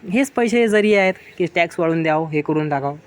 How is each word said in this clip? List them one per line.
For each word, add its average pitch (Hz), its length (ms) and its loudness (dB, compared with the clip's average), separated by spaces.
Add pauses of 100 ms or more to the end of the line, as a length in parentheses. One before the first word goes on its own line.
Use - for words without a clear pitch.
(140)
हेच 262 180 0
पैसे 233 360 0
जरिये 208 300 2
आहेत 190 160 2 (240)
की 180 80 -2 (100)
टॅक्स 170 240 -2
वाढवून 165 240 0
द्यावं, 160 260 0
हे 151 120 -2
करून 151 280 -2
टाकावं. 143 380 -4